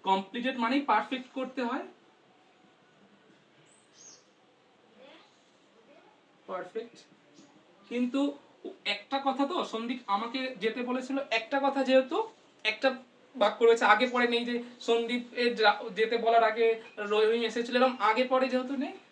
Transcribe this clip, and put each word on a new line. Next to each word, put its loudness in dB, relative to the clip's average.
কমপ্লিটেড 0
মানেই 0
পারফেক্ট -2
করতে -6
হয়। -4
পারফেক্ট। -10
কিন্তু -2
একটা -4
কথা 0
তো, -2
সন্দীপ -6
আমাকে -4
যেতে -2
বলেছিল, -4
একটা -2
কথা 0
যেহেতু, 2
একটা 0
বাক্য 2
রয়েছে, 6
আগে 6
পরে 0
নেই 0
যে -4
সন্দীপ -2
এর 0
যা-, 4
যেতে 0
বলার 4
আগে 0
রহিম 2
এসেছিল, -2
এরকম 4
আগে 2
পরে 2
যেহেতু -2
নেই -4